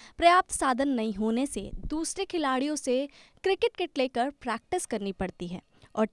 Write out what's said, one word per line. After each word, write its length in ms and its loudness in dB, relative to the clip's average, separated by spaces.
पर्याप्त 320 6
साधन 380 0
नहीं 240 0
होने 320 0
से 240 -6
दूसरे 380 -4
खिलाड़ियों 500 0
से 320 0
क्रिकेट 340 2
किट 200 -6
लेकर 320 0
प्रैक्टिस 440 -4
करनी 280 -4
पड़ती 340 -6
है 140 -10
और 180 2